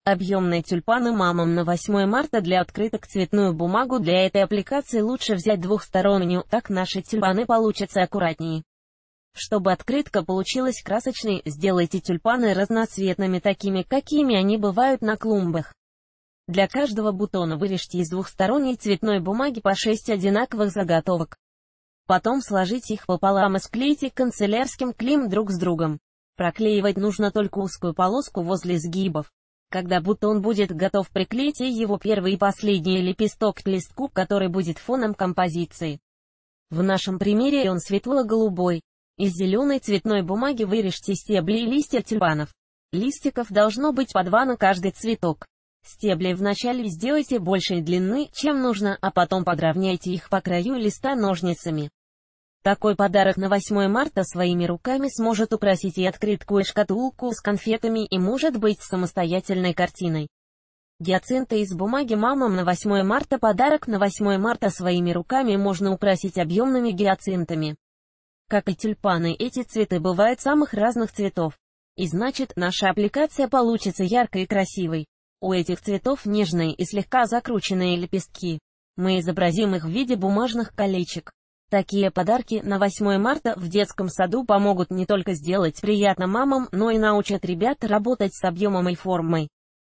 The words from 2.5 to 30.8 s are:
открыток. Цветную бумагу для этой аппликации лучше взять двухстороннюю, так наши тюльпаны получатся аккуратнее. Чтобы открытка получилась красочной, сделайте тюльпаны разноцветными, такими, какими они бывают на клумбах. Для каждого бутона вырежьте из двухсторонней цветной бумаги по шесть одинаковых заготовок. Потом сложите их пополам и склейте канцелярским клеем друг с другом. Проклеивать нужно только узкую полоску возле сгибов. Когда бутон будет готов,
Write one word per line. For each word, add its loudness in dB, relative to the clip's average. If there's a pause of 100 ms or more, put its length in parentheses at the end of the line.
открыток. -4
Цветную 2
бумагу 0
для 4
этой 2
аппликации -2
лучше -2
взять 0
двухстороннюю, 2
так -2
наши -2
тюльпаны 0
получатся 2
аккуратнее. -2 (720)
Чтобы 0
открытка 0
получилась -2
красочной, -2
сделайте 0
тюльпаны 0
разноцветными, 0
такими, -2
какими 0
они 2
бывают 2
на 0
клумбах. -2 (760)
Для 2
каждого 0
бутона -2
вырежьте -4
из 0
двухсторонней 0
цветной 0
бумаги -2
по 2
шесть -2
одинаковых 0
заготовок. 0 (720)
Потом 2
сложите -2
их -10
пополам 2
и 0
склейте -2
канцелярским -2
клеем 0
друг 0
с -2
другом. 0 (380)
Проклеивать 2
нужно 0
только -2
узкую -4
полоску -2
возле -2
сгибов. -4 (380)
Когда 0
бутон 0
будет 0
готов, 0